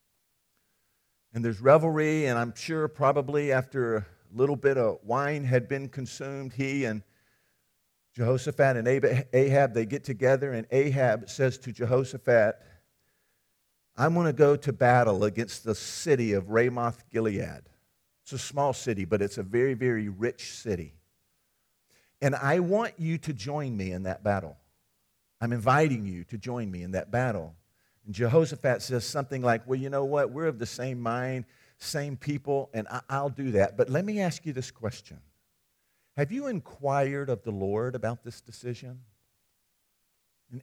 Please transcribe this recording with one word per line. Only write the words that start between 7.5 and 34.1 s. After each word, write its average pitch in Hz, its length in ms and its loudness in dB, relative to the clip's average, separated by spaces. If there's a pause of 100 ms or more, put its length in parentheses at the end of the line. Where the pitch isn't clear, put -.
Jehoshaphat 131 640 2
and 113 100 -2
Ab-, 131 460 2
Ahab, 135 400 4
they 113 140 0
get 139 160 -6
together, 131 480 2
and 113 180 -4
Ahab 131 580 2
says 131 320 0
to 123 120 -10
Jehoshaphat, 120 880 2 (1400)
"I'm 151 160 2
gonna 170 180 2
go 143 260 6
to 143 160 -4
battle 117 500 4
against 107 400 -2
the 110 100 -2
city 123 600 0
of 98 180 -2
Ramoth 120 580 0
Gilead." 95 540 -2 (600)
It's - 200 -10
a - 40 -10
small 139 260 0
city, 101 320 -4
but 98 180 0
it's 101 160 -4
a 101 40 -6
very, 120 300 2
very 113 340 0
rich 101 440 -6
city. 85 420 -6 (1300)
"And 139 140 2
I 147 240 2
want 202 400 0
you 160 180 -2
to 156 160 -8
join 135 420 -6
me 95 160 -4
in 90 120 -6
that 92 200 -6
battle. 95 320 -2 (840)
I'm 117 100 -2
inviting 123 540 2
you 90 200 -8
to 117 120 -12
join 120 320 -8
me 90 140 -8
in 90 80 -8
that 92 180 -4
battle." 101 460 -2 (500)
And 104 80 -10
Jehoshaphat 120 680 2
says 123 200 -4
something 135 380 -6
like, 117 240 2
"Well, 131 140 -2
you 135 100 -6
know 139 160 0
what? 139 240 0
We're 147 160 -6
of 135 140 -2
the 117 80 -6
same 123 340 -8
mind, 123 440 -4 (340)
same 143 380 -6
people, 139 540 -4
and 110 180 -6
I, 123 200 -8
I'll 139 200 -4
do 135 240 -6
that. 98 220 2
But - 140 2
let 156 160 0
me 208 140 -2